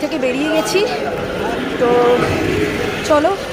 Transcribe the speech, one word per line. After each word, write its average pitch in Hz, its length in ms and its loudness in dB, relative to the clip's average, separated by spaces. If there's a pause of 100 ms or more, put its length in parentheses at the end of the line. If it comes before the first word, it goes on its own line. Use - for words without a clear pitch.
থেকে 302 160 -4
বেরিয়ে 269 320 0
গেছি, 359 360 0 (920)
তো 240 380 4 (880)
চলো 320 300 4 (160)